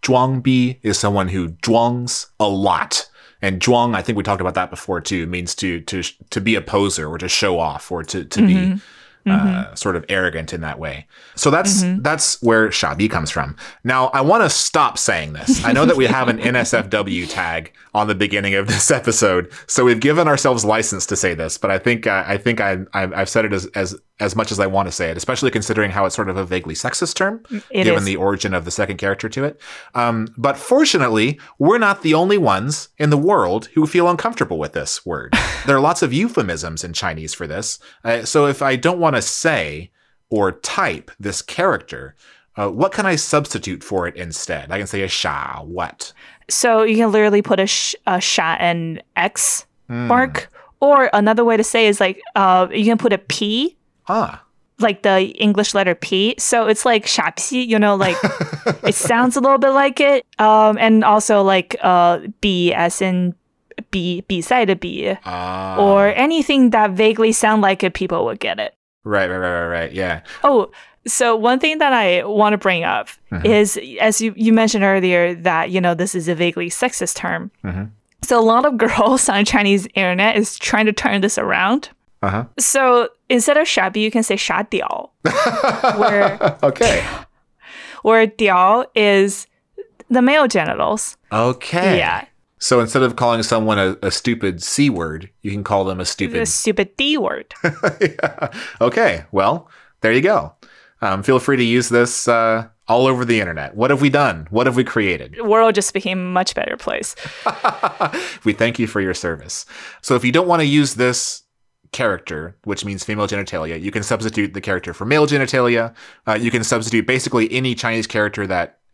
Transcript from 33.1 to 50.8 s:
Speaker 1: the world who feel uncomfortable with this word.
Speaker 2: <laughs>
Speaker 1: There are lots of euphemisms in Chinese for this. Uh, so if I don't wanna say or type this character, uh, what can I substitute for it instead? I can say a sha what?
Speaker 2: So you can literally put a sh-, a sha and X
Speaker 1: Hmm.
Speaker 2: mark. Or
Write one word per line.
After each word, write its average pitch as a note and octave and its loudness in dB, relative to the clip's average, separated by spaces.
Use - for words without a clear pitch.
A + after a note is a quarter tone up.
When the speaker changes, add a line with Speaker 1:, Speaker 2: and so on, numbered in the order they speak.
Speaker 1:
the D3 4
world B2 2
who D#3 4
feel F3 2
uncomfortable F3 -2
with D2+ -6
this - -8
word. D2+ -6
Speaker 2:
<laughs> - 0
Speaker 1:
There C#3 4
are C3+ 4
lots E3+ 2
of B2 0
euphemisms F2+ -2
in F2 -10
Chinese D#2+ -6
for E2+ -10
this. E2+ -8
Uh, A#2 -2
so D3 2
if C#3+ -2
I C3+ 0
don't E3+ 0
wanna C#3+ 0
say F2 -4
or G2+ 0
type G#2+ -6
this G2+ -8
character, G2 -4
uh, G#2 -2
what A#2+ 0
can G#3 -4
I F#3 0
substitute C#3 -4
for F#2 -4
it F2 -8
instead? D#2+ -10
I F#2 -4
can G2+ -6
say G2 -6
a F#2+ -2
sha C#2+ -6
what? E2+ -10
Speaker 2:
So A3+ 2
you A3 2
can A3+ 2
literally G#3 4
put G#3 2
a F#3+ 2
sh-, - -4
a F#3+ 0
sha E3 0
and E3+ -2
X - -2
Speaker 1:
Hmm. A#2+ -6
Speaker 2:
mark. A#3+ 0
Or C#4 6